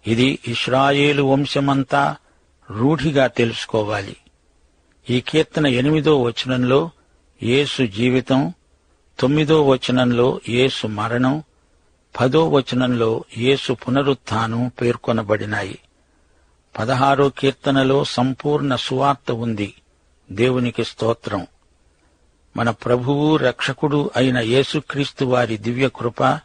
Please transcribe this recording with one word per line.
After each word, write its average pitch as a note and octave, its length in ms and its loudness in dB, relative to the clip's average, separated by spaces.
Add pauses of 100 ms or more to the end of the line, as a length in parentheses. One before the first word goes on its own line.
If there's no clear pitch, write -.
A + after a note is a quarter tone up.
ఇది B2 400 2
ఇశ్రాయేలు C#3 760 2
వంశమంతా C#3 920 0 (560)
రూఢిగా C3+ 560 2
తెలుసుకోవాలి. G#2+ 920 -4 (920)
ఈ B2 120 0
కీర్తన D#3 460 0
ఎనిమిదో C#3+ 540 2
వచనంలో B2+ 680 0 (540)
యేసు C3 420 0
జీవితం, B2+ 680 0 (680)
తొమ్మిదో D3+ 480 4
వచనంలో B2+ 840 2
యేసు B2 380 0
మరణం, A#2+ 560 -2 (760)
పదో D#3 300 2
వచనంలో B2 760 0 (140)
యేసు C3 360 0
పునరుత్థానం A#2+ 960 -2 (100)
పేర్కొనబడినాయి. G#2 960 -2 (1000)
పదహారో C3+ 500 2
కీర్తనలో C3+ 760 0
సంపూర్ణ C3+ 720 -2
సువార్త C3+ 560 -2
ఉంది. A2+ 420 -4 (580)
దేవునికి A#2+ 520 0
స్తోత్రం. G#2+ 640 -4 (1120)
మన A#2 120 0
ప్రభువు C3+ 680 0
రక్షకుడు C#3+ 800 -2
అయిన B2+ 220 2
యేసుక్రీస్తు C3+ 880 -2
వారి B2 320 0
దివ్య A#2+ 380 -2
కృప A#2 280 -4 (220)